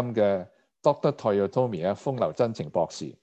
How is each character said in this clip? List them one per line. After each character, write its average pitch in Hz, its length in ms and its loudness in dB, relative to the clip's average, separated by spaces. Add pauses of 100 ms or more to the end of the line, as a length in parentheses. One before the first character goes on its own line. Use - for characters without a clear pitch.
(160)
嘅 98 320 2 (340)
Doctor 147 300 2
Toyotomi 101 760 0
啊， 101 60 0
風 131 240 -6
流 90 140 0
真 117 220 0
情 76 160 -8
博 82 200 0
士， - 340 -12